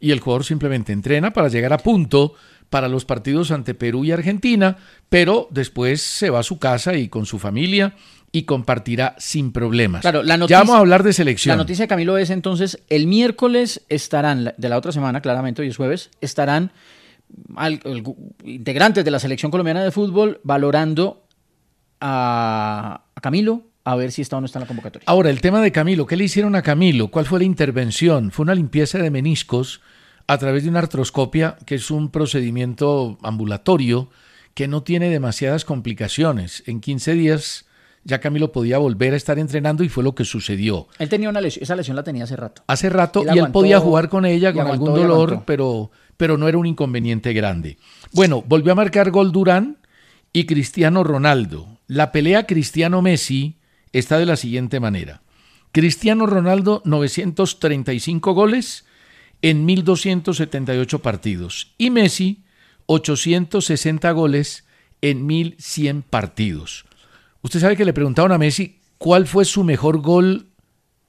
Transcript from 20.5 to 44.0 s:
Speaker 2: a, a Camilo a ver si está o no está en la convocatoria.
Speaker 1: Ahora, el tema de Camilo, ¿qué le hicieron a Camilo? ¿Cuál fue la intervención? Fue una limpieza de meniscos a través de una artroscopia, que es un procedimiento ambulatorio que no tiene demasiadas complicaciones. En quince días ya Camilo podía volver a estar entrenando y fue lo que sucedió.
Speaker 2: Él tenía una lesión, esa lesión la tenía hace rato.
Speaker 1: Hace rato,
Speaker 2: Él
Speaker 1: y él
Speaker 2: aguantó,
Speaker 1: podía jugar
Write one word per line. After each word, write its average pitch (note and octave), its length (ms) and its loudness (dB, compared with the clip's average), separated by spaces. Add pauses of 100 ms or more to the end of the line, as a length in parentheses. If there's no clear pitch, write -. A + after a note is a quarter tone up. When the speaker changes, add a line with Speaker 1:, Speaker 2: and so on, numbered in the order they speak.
Speaker 2:
a, A2 1040 -2 (120)
a - 80 -20
Camilo G#3+ 400 0 (220)
a B2+ 120 -2
ver B2+ 160 -4
si - 80 -8
está C#3 160 -6
o C3+ 40 -4
no C3 60 -6
está C3 120 -10
en B2+ 60 -10
la - 20 -18
convocatoria. A2+ 400 -12
Speaker 1:
Ahora, F3 240 4
el C3+ 100 0
tema G3 220 2
de G3 100 4
Camilo, D#3 340 0
¿qué E3+ 100 -2
le G3 80 2
hicieron G3+ 300 0
a F#3 60 2
Camilo? D3 480 2
¿Cuál D#3+ 160 0
fue E3+ 140 0
la F#3 80 2
intervención? C3+ 840 0
Fue - 120 -4
una F3 120 2
limpieza D3+ 440 0
de E3 120 0
meniscos C3 720 -2 (460)
a C#3+ 100 0
través C3+ 280 0
de D#3+ 40 -2
una E3+ 120 0
artroscopia, C#3+ 840 -2
que C#3 120 -6
es B2 140 -8
un D3+ 200 -2
procedimiento B2+ 1120 -2
ambulatorio A#2+ 880 0 (420)
que C#3 160 -6
no D3 140 -4
tiene F3 260 -2
demasiadas C#3+ 560 -2
complicaciones. A#2 1040 -4
En A2+ 160 -10
quince C#3+ 320 -4
días D#3 500 -2 (400)
ya C3+ 160 -4
Camilo D3+ 320 -2
podía A#2+ 240 0
volver C3 380 0
a - 20 0
estar C#3+ 220 -2
entrenando D3+ 440 -2
y F3 60 0
fue B2+ 160 -2
lo C3+ 100 0
que A#2+ 120 -2
sucedió. G2+ 640 -4 (100)
Speaker 2:
Él D#3 100 -6
tenía G#3+ 220 -2
una G#3 100 -4
lesión, F3+ 220 -4
esa E3 120 -4
lesión C3+ 220 -6
la D3 60 -6
tenía C3 220 -8
hace B2 120 -10
rato. A#2+ 300 -12
Speaker 1:
Hace C3+ 240 0
rato, F3+ 320 2
Speaker 2:
Él D3+ 60 -2
Speaker 1:
y D#3+ 40 4
él F3 60 8
Speaker 2:
aguantó, D3 200 2
Speaker 1:
podía G3 220 6
jugar E3 300 2